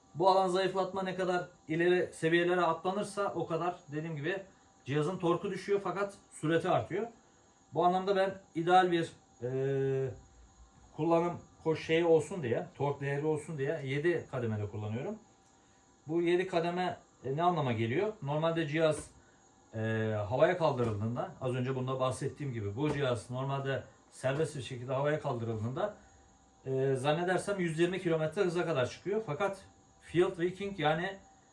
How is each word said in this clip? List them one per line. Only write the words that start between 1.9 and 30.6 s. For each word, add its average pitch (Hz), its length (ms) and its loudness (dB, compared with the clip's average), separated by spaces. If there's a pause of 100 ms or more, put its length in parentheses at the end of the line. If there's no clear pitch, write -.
seviyelere 170 480 2
atlanırsa 190 720 -2
o 165 140 -4
kadar 170 280 -2 (160)
dediğim 156 240 -6
gibi 180 280 -4 (420)
cihazın 151 320 0
torku 170 340 0
düşüyor 196 320 -2
fakat 190 300 -4 (180)
süreti 165 380 0
artıyor. 165 380 0 (680)
Bu 165 120 4
anlamda 190 300 4
ben 190 180 2 (220)
ideal 180 360 6
bir, 165 200 0 (300)
e, 135 680 0 (840)
kullanım 165 460 2 (220)
koş-, 156 220 0
şeyi 165 200 4
olsun 165 380 4
diye, 117 320 0
tork 143 260 -2
değeri 143 240 -2
olsun 156 320 -2
diye 143 260 -2
yedi 147 480 0
kademede 107 380 -2
kullanıyorum. 117 460 -6 (920)
Bu 170 140 0
yedi 180 260 2
kademe, 175 500 0 (260)
e, 135 120 -4
ne 165 80 0
anlama 160 280 4
geliyor? 127 500 0
Normalde 160 460 0
cihaz, 151 440 0 (640)
e, 110 380 0 (160)
havaya 160 280 4
kaldırıldığında, 123 720 0 (100)
az 127 140 -2
önce 127 200 -2
bunda 127 240 -4
bahsettiğim 127 540 -4
gibi 101 220 -4
bu 147 180 0
cihaz 131 360 -2
normalde 135 540 -4 (280)
serbest 143 440 -2
bir 131 60 -8
şekilde 123 320 -8
havaya 147 260 0
kaldırıldığında, 123 760 -4 (680)
e, 135 300 0
zannedersem 175 640 0
yüz 165 200 0
yirmi 180 220 0
kilometre 160 400 0
hıza 175 240 0
kadar 139 240 0
çıkıyor. 202 360 -4
Fakat 196 400 -4 (360)
Field 180 300 2
Tweaking 185 480 -4